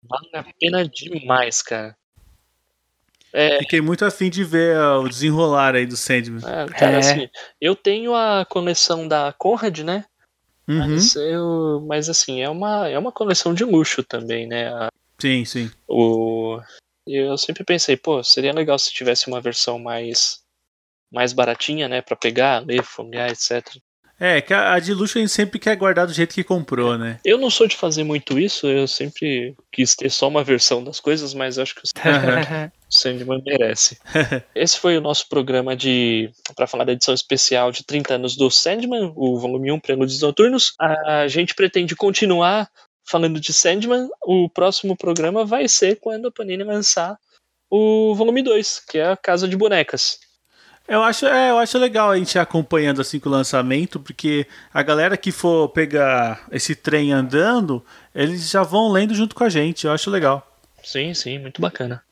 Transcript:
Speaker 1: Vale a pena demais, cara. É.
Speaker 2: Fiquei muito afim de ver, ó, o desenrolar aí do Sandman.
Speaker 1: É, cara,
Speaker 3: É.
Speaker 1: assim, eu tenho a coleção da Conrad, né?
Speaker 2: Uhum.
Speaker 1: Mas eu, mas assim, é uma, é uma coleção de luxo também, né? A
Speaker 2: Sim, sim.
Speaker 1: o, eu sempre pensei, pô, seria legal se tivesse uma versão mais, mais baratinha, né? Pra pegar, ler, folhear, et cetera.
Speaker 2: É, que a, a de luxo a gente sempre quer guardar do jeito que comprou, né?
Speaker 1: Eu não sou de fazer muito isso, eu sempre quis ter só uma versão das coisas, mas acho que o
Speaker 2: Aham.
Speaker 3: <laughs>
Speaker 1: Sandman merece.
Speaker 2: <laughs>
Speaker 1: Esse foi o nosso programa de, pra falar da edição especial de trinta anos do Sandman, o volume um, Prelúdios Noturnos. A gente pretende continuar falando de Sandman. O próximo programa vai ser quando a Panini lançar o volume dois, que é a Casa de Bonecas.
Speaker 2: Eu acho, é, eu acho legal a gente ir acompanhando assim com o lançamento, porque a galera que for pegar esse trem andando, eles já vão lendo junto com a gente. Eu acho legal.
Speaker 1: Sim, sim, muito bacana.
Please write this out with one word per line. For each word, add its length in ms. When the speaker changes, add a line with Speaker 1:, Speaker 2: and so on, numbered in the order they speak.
Speaker 1:
Vale 320
a 100
pena 280
demais, 720
cara. 340
É. 260
Speaker 2:
Fiquei 200
muito 240
afim 260
de 140
ver, 340
ó, 240
o 80
desenrolar 640
aí 100
do 100
Sandman. 500
Speaker 1:
É, 280
cara, 200
Speaker 3:
É. 40
Speaker 1:
assim, 320
eu 140
tenho 380
a 320
coleção 600
da 300
Conrad, 420
né? 260
Speaker 2:
Uhum. 100
Speaker 1:
Mas 200
eu, 720
mas 220
assim, 320
é 80
uma, 400
é 100
uma 120
coleção 420
de 100
luxo 400
também, 440
né? 220
A 200
Speaker 2:
Sim, 280
sim. 260
Speaker 1:
o, 720
eu 300
sempre 260
pensei, 320
pô, 280
seria 300
legal 240
se 140
tivesse 360
uma 120
versão 400
mais, 600
mais 200
baratinha, 560
né? 140
Pra 160
pegar, 480
ler, 180
folhear, 480
et 80
cetera. 400
Speaker 2:
É, 200
que 140
a, 200
a 60
de 140
luxo 240
a 40
gente 100
sempre 260
quer 180
guardar 300
do 80
jeito 220
que 80
comprou, 520
né? 300
Speaker 1:
Eu 140
não 100
sou 180
de 80
fazer 280
muito 340
isso, 300
eu 200
sempre 680
quis 240
ter 160
só 160
uma 160
versão 400
das 160
coisas, 340
mas 240
acho 160
que 80
o 260
Speaker 2:
Aham. 720
Speaker 3:
<laughs> 100
Speaker 1:
Sandman 560
merece. 540
Speaker 2:
<laughs> 400
Speaker 1:
Esse 240
foi 180
o 60
nosso 260
programa 480
de, 540
pra 120
falar 160
da 80
edição 240
especial 560
de 120
trinta 320
anos 200
do 160
Sandman, 640
o 240
volume 320
um, 80
Prelúdios 420
Noturnos. 580
A 480
gente 280
pretende 400
continuar 760
falando 360
de 140
Sandman. 540
O 280
próximo 460
programa 500
vai 220
ser 320
quando 280
a 40
Panini 320
lançar 540
o 420
volume 300
dois, 440
que 120
é 100
a 80
Casa 300
de 100
Bonecas. 640
Speaker 2:
Eu 140
acho, 240
é, 260
eu 60
acho 200
legal 340
a 60
gente 180
ir 40
acompanhando 600
assim 220
com 80
o 20
lançamento, 720
porque 440
a 100
galera 320
que 160
for 380
pegar 840
esse 240
trem 380
andando, 720
eles 360
já 140
vão 280
lendo 220
junto 200
com 120
a 40
gente. 360
Eu 80
acho 160
legal. 360
Speaker 1:
Sim, 300
sim, 260
muito 220
bacana. 500